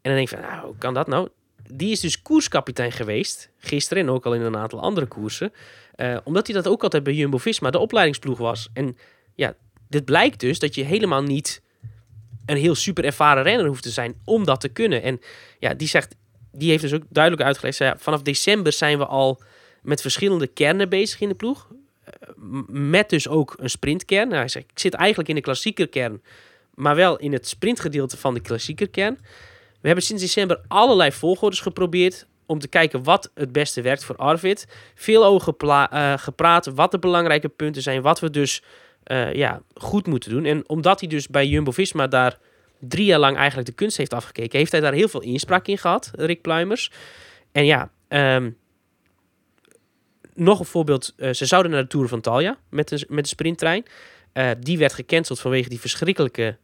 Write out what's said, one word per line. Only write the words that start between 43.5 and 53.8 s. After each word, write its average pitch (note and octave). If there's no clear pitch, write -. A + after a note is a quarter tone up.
de B2+
kunst G#3+
heeft C3+
afgekeken, A#2+
heeft D#3+
hij D#3+
daar C#3+
heel F#3+
veel D3
inspraak C#3+
in G3
gehad, F3+
Rick E3
Pluimers. E3+
En C#3+
ja, C#3+
ehm, C3
nog F3+
een F3
voorbeeld, D3
eh, C3
ze C3+
zouden F3
naar C#3
de C3
Tour C3+
van A#2+
Antalya C#3
met D3
een, D3
met D3
een D3
sprinttrein. E3